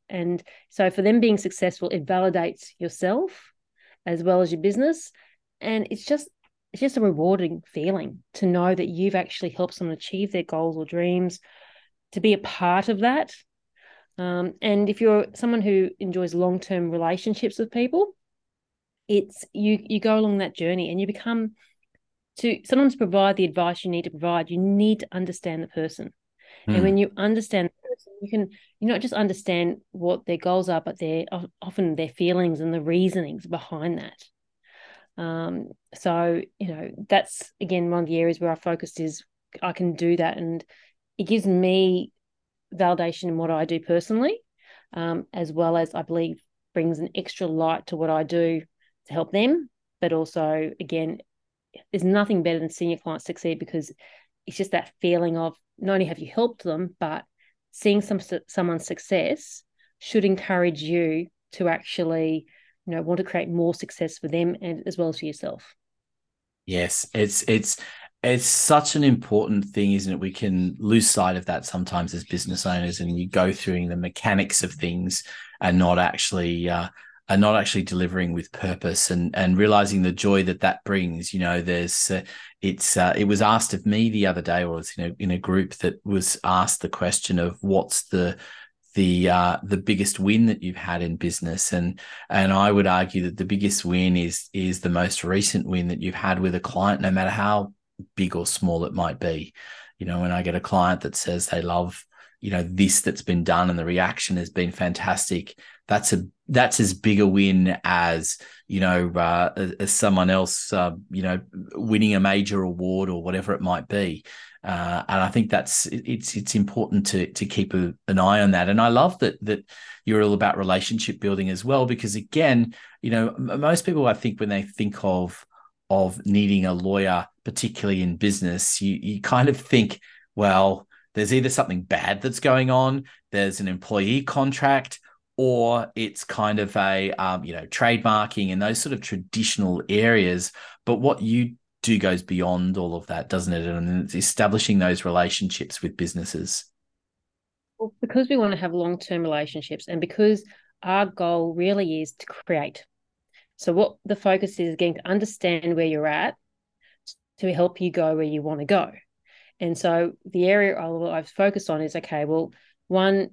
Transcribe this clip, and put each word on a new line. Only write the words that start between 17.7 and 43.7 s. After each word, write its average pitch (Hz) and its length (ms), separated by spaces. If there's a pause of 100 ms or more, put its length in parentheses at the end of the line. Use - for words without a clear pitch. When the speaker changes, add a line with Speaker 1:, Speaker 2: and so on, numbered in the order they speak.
Speaker 1:
people, 302 420 (920)
it's, 202 440
you, 208 300
you 214 180
go 220 180
along 208 220
that 185 160
journey 170 360
and 185 100
you 196 60
become 226 460 (840)
to 233 280
sometimes 269 300
provide 196 400
the 190 100
advice 175 380
you 180 80
need 170 120
to 170 60
provide. 165 400
You 170 80
need 208 440
to - 100
understand 175 520
the 165 40
person. - 460 (540)
And - 100
Speaker 2:
Hmm. 185 60
Speaker 1:
when 196 140
you 202 200
understand 208 520
the - 200
person, - 320
you 202 80
can, 208 200 (300)
you 214 80
not 233 140
just 254 120
understand 185 640 (140)
what 180 340
their 170 120
goals 180 320
are, 165 120
but - 180
their, 160 320
of-, 175 180 (120)
often 175 340
their 160 140
feelings 175 500
and 165 140
the 165 80
reasonings 170 640
behind 165 540
that. - 240 (920)
Um, 165 520 (260)
so, 170 460 (180)
you 196 80
know, 160 240 (180)
that's, - 500
again, 175 300
one 175 140
of 156 60
the 165 100
areas 165 200
where 170 120
I 160 40
focused 170 440
is 160 240 (380)
I 175 100
can 175 220
do 170 240
that. 165 200
And 165 260 (540)
it 196 80
gives 214 200
me 185 640 (640)
validation 175 520
in 165 120
what 165 140
I 160 140
do 165 140